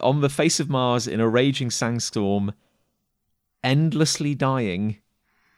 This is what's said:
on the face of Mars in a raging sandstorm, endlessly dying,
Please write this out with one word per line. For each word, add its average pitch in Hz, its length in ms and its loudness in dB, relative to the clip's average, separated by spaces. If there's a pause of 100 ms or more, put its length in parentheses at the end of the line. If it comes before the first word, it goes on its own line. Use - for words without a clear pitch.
on 139 180 2
the 143 100 2
face 156 300 0
of 151 100 -4
Mars 123 380 0
in 107 140 -2
a 113 80 2
raging 127 420 2
sandstorm, 101 840 -2 (1120)
endlessly 147 720 0
dying, 107 640 -2 (600)